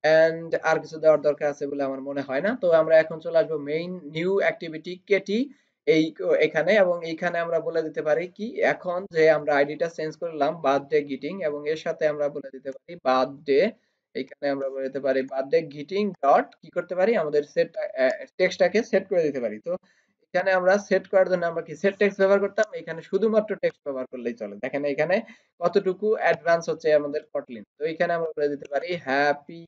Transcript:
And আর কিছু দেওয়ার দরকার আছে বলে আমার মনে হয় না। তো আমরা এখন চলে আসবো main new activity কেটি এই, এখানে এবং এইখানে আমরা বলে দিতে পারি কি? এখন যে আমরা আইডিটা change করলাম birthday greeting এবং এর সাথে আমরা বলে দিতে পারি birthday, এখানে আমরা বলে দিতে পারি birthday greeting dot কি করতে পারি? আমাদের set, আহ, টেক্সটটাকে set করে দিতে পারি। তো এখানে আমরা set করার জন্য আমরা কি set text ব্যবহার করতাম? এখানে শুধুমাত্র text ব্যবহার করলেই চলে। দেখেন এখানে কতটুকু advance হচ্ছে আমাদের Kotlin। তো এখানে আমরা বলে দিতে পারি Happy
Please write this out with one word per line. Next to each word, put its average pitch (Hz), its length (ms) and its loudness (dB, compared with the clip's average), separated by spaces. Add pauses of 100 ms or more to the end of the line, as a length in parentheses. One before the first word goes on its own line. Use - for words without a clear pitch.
And 165 460 4 (120)
আর 160 180 2
কিছু 160 180 -14
দেওয়ার 151 220 6
দরকার 147 300 0
আছে 143 160 -8
বলে 139 160 -4
আমার 135 200 -4
মনে 139 200 -6
হয় 139 240 -4
না। 220 40 2 (100)
তো 185 120 0
আমরা 160 260 4
এখন 160 220 0
চলে 165 180 0
আসবো 156 200 0
main 156 320 -4 (220)
new 175 240 -2
activity 165 560 -4 (140)
কেটি 196 320 0 (480)
এই, 160 180 4 (360)
এখানে 156 380 2
এবং 180 260 4
এইখানে 170 340 -4
আমরা 170 220 -2
বলে 160 220 -2
দিতে 156 200 -6
পারি 151 260 0
কি? 202 180 -10 (160)
এখন 175 360 -2 (140)
যে 160 180 2
আমরা 151 260 2
আইডিটা 147 320 0
change 156 280 -8
করলাম 156 360 -2 (100)
birthday 139 380 2
greeting 143 420 -8
এবং 147 260 -4
এর 156 80 -2
সাথে 160 320 -4
আমরা 147 200 -2
বলে 139 240 -8
দিতে 135 180 -12
পারি 131 220 -18 (120)
birthday, 135 560 2 (540)
এখানে 135 360 -8
আমরা 135 200 -4
বলে 135 160 -8
দিতে 135 140 -6
পারি 135 220 0
birthday 139 400 -2
greeting 151 400 -6 (200)
dot 175 320 4
কি - 160 -20
করতে 175 240 -6
পারি? 190 220 2
আমাদের 147 280 0
set, 165 260 -2 (240)
আহ, 131 200 2 (220)
টেক্সটটাকে 180 460 2
set 196 260 0
করে 180 140 2
দিতে 139 180 -2
পারি। 107 200 -4
তো 170 120 -6 (500)
এখানে 185 300 -2
আমরা 185 260 4
set 190 300 0
করার 190 220 4
জন্য 175 160 2
আমরা 165 160 -4
কি 165 140 -14
set 196 220 0
text 202 220 2
ব্যবহার 196 200 6
করতাম? 202 340 0
এখানে 165 280 -10
শুধুমাত্র 214 520 0
text 170 300 -2
ব্যবহার 131 220 -6
করলেই 120 340 -8
চলে। 101 160 -8
দেখেন 131 280 -6
এখানে 151 320 0 (420)
কতটুকু 185 560 0
advance 165 540 0
হচ্ছে 160 260 -2
আমাদের 147 280 -4 (100)
Kotlin। 127 320 -10 (140)
তো 143 60 -8
এখানে 165 300 -2
আমরা 165 220 -4
বলে 147 120 0
দিতে 147 240 -6
পারি 143 160 -2 (160)
Happy 143 640 -2